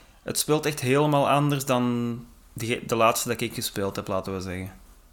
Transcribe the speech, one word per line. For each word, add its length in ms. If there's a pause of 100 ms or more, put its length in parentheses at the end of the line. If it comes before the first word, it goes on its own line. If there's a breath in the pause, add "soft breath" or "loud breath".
(220)
het 160
speelt 280
echt 140
helemaal 500
anders 340
dan 640 (260)
de, 340
de 80
laatste 340
dat 120
ik 140
gespeeld 420
heb, 120
laten 260
we 60
zeggen. 320 (400)